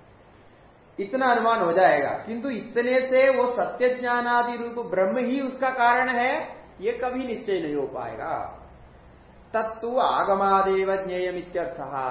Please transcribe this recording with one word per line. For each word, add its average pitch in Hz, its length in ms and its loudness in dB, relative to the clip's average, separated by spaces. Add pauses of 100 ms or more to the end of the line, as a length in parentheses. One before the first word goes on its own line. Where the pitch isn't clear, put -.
(1000)
इतना 254 280 -2
अनुमान 226 340 4
हो 170 120 2
जाएगा। 147 380 4 (160)
किंतु 240 240 -6
इतने 240 520 0
से 262 300 4
वो 240 220 2
सत्य - 400 0
ज्ञानादि 240 640 0
रूप 233 280 -8
ब्रह्म 196 400 0
ही 262 140 -2
उसका 262 320 -2
कारण 247 380 4
है, 247 220 0 (480)
ये 208 140 -2
कभी 254 320 -4
निश्चय 196 340 -4
नहीं 151 140 -4
हो 139 140 -2
पाएगा। 127 480 -8 (1160)
तत्तु 226 440 -4
आगमादेव 190 1000 2
ज्ञेयम 180 380 -4
इत्यर्थः, 165 580 -6 (160)